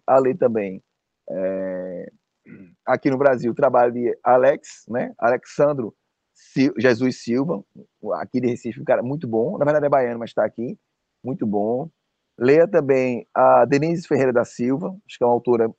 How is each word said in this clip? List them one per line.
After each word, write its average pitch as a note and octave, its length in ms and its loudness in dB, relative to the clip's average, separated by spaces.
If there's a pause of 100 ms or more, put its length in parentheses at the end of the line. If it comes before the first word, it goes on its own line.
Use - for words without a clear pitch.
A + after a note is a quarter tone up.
a C3+ 140 4
ler B2+ 180 2
também, G#2 420 -2 (480)
é, F#2 840 -8 (760)
aqui B2+ 240 0
no C3 80 0
Brasil, B2+ 340 2
o - 40 -8
trabalho B2 360 2
de A#2 320 -4
Alex, B2+ 640 2
né? C3 300 -6
Alexandro B2+ 800 -2 (420)
Sil-, - 400 -2
Jesus B2 460 0
Silva, A#2 400 -4 (500)
aqui E2+ 260 -6
de B2 80 -2
Recife, A#2+ 320 -6
um - 60 -14
cara A#2 160 0
muito C3+ 260 -8
bom. A2+ 300 -2
Na C#3 80 -2
verdade, D3 220 0
é - 20 -2
baiano, B2 300 0
mas A2+ 140 -12
tá G#2+ 120 0
aqui. A#2 320 -8 (460)
Muito B2+ 240 -6
bom. A2 420 -4 (480)
Leia C#3+ 300 4
também C3 680 0
a B2+ 320 6
Denise D#3+ 420 0
Ferreira C3+ 240 2
da A#2+ 140 2
Silva, C#3 440 -4 (180)
acho - 100 -20
que - 60 -2
é A#2+ 40 4
uma A#2+ 60 4
autora A#2 340 2 (120)